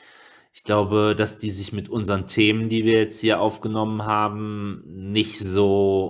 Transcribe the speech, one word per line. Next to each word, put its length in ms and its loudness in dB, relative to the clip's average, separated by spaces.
Ich 120 -20
glaube, 540 2
dass 200 -2
die 140 -6
sich 220 -10
mit 160 -6
unseren 380 -2
Themen, 420 2
die 160 -2
wir 140 4
jetzt 220 -2
hier 180 2
aufgenommen 640 -2
haben, 840 -4
nicht 520 -4
so 720 2